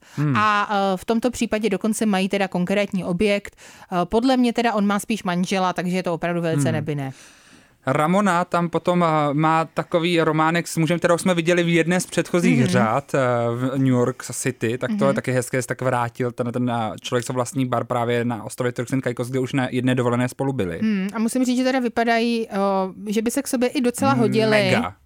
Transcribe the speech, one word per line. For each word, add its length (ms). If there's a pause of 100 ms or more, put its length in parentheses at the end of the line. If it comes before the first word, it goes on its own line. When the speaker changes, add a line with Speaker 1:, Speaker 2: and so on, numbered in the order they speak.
(160)
Speaker 1:
Hmm. 200
Speaker 2:
a, 340
eh, 260
v 80
tomto 260
případě 400
dokonce 360
mají 220
teda 200
konkrétní 560
objekt. 520 (360)
Eh, 120
podle 320
mě 160
teda 220
on 120
má 120
spíš 240
manžela, 500
takže 240
je 60
to 120
opravdu 260
velice 280
Speaker 1:
Hmm. 40
Speaker 2:
nebinné. 400 (720)
Speaker 1:
Ramona 580
tam 240
potom, 360
eh, 300
má 300
takový 560
románek 480
s 80
mužem, 220
kterého 200
jsme 160
viděli 280
v 60
jedné 320
z 60
předchozích 520
Speaker 2:
Mhm. 80
Speaker 1:
řád, 480
eh, 40 (360)
v 240
New 80
York 360 (100)
City, 460
tak 200
to 60
je 40
Speaker 2:
Mhm. 60
Speaker 1:
taky 180
hezké, 300
se 60
tak 140
vrátil 500
ten, 200
ten, 180
eh, 200 (120)
člověk, 220
co 80
vlastní 340
bar 180
právě 400
na 200
ostrově 280
Turks 200
and 100
Caicos, 260
kde 100
už 140
na 180
jedné 240
dovolené 340
spolu 240
byli. 260
Speaker 2:
Hmm, 360
a 40
musím 260
říct, 140
že 60
teda 160
vypadají, 680
eh, 640
že 100
by 80
se 120
k 60
sobě 200
i 120
docela 320
Speaker 1:
Hmm, 80
Speaker 2:
hodili. 300
Speaker 1:
mega. 440 (120)